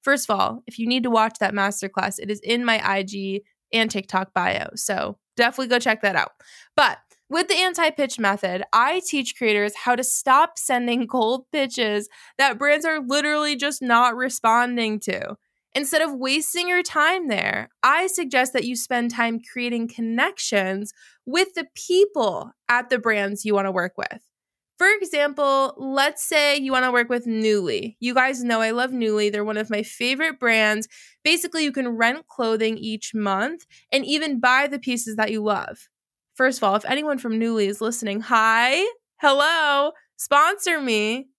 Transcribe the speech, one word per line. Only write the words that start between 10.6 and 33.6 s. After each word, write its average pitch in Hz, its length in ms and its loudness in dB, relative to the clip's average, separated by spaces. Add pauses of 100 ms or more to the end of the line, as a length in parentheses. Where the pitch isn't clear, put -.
cold 247 460 0
pitches 233 580 -2 (300)
that 262 180 4
brands 294 260 2
are 320 160 0
literally 294 560 0
just 277 280 -4
not 240 320 4
responding 233 840 0
to. - 340 -6 (400)
Instead 285 260 0
of 302 140 -2
wasting 294 520 -2
your 359 140 2
time 339 460 0
there, 185 420 -2 (140)
I 320 240 4
suggest 262 460 0
that 240 120 0
you 247 100 -4
spend 240 360 -2
time 233 280 -2
creating 240 480 -6
connections 226 1040 -2 (340)
with 359 260 0
the 330 220 -6
people 359 800 0 (140)
at 240 220 0
the 254 80 2
brands 208 480 0
you 214 80 2
want 196 140 2
to 190 40 -2
work 185 280 -4
with. - 240 -8 (540)
For 370 120 4 (100)
example, 285 800 0
let's 269 460 0
say 294 340 2
you 269 140 -2
want 254 140 2
to 254 60 0
work 240 160 2
with 240 200 -2
Nuuly. 214 720 0
You 240 160 -2
guys 254 280 2
know 233 180 2
I 220 100 0
love 240 180 0
Nuuly. 214 420 0
They're 208 140 -2
one 214 120 -4
of 214 120 -4
my 214 140 -2
favorite 262 560 -4
brands. 220 480 2 (360)
Basically, 339 400 0
you 294 80 0
can 262 160 -2
rent 240 400 0
clothing 220 520 -2
each 220 340 -8
month 214 540 -2 (240)